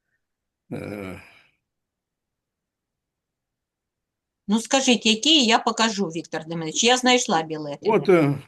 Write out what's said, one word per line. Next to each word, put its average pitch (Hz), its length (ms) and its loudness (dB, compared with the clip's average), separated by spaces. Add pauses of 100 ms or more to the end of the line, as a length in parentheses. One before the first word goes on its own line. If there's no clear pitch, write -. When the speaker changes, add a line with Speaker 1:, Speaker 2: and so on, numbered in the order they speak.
(720)
Speaker 1:
е, 98 500 -12 (3250)
Speaker 2:
Ну, 208 120 2
скажіть, 262 460 0
який, 240 400 2
я 226 120 2
покажу, 220 480 -2
Віктор 160 380 -10
Демидович. 165 400 -6
Я 247 120 4
знайшла 247 460 2
білети. 156 480 -6
Speaker 1:
От, 190 180 2
е, 151 400 4